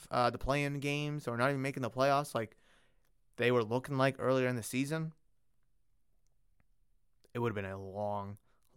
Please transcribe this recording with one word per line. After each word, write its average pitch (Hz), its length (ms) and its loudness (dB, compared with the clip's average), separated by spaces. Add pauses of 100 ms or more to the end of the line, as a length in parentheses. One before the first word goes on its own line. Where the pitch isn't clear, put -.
(100)
uh, 123 180 4
the 117 80 -2
play-in 143 440 0
games, 147 460 -2
or 117 120 -2
not 127 100 4
even 139 140 0
making 135 200 -2
the 113 80 0
playoffs 139 440 2
like 113 240 -6 (800)
they 120 120 4
were 120 140 6
looking 127 320 -2
like 131 220 4
earlier 127 280 2
in 127 100 0
the 110 60 -4
season, 156 520 -4 (2250)
it 120 80 -4
would 117 80 0
have 104 80 -4
been 98 80 -4
a 95 160 -8
long, 101 560 -6 (400)